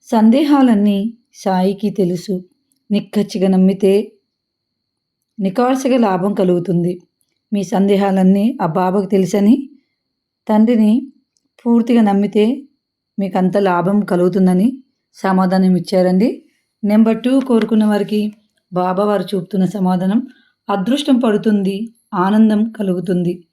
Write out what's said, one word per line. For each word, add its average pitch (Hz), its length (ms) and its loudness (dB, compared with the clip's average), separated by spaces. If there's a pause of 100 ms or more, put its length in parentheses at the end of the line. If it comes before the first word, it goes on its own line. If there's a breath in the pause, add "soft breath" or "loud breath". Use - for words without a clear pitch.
"సందేహాలన్నీ 226 1160 2 (160)
సాయికి 196 560 -2
తెలుసు. 180 560 -4 (460)
నిక్కచ్చిగా 202 560 -2
నమ్మితే 190 640 2 (1300)
నికార్సుగా 247 580 0
లాభం 196 360 0
కలుగుతుంది." 180 680 0 (520)
మీ 202 100 -2
సందేహాలన్నీ 196 1000 2
ఆ 180 40 -2
బాబాకు 185 400 -2
తెలుసని, 202 640 0 (800)
తండ్రిని 220 640 2 (520)
పూర్తిగా 233 360 2
నమ్మితే 208 600 0 (560)
మీకు 196 180 -4
అంత 185 200 0
లాభం 190 440 0
కలుగుతుందని 185 840 0 (300)
సమాధానం 190 640 0
ఇచ్చారండి. 185 680 0 (380 soft breath)
నెంబర్ 220 400 2
టూ 262 160 0
కోరుకున్న 226 460 0
వారికి 208 480 -2 (400)
బాబా 180 300 -2
వారు 202 320 -2
చూపుతున్న 185 300 -2
సమాధానం, 190 600 -2 (420 loud breath)
"అదృష్టం 240 500 0
పడుతుంది, 208 760 -2 (200)
ఆనందం 214 560 2
కలుగుతుంది." 180 840 -4